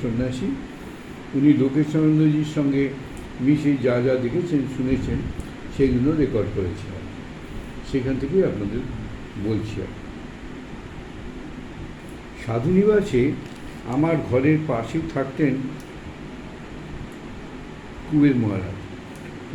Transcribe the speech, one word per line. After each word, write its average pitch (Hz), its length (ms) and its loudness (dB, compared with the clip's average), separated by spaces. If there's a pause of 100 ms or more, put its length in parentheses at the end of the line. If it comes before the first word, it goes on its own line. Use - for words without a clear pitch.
সন্ন্যাসী, 123 440 -2 (880)
উনি 139 200 8
লোকেশানন্দজির 151 920 6 (100)
সঙ্গে 139 340 4 (520)
মিশে 143 420 6
যা 123 180 4
যা 131 140 4
দেখেছেন, 143 440 2 (180)
শুনেছেন, 127 400 2 (600)
সেগুলো 127 340 4
রেকর্ড 110 440 2
করেছিলেন। 92 460 -4 (920)
সেখান 131 280 0
থেকেই 170 240 2
আপনাদের 104 360 -2 (680)
বলছি 107 360 -2
আর 92 60 -6
কি। - 160 -12 (2500)
সাধু 120 260 0
নিবাসে 185 600 6 (540)
আমার 151 300 2 (160)
ঘরের 139 260 6 (100)
পাশেই 123 340 -2 (120)
থাকতেন 135 420 2 (2500)
কুবের 143 240 8
মহারাজ। 98 480 -2 (720)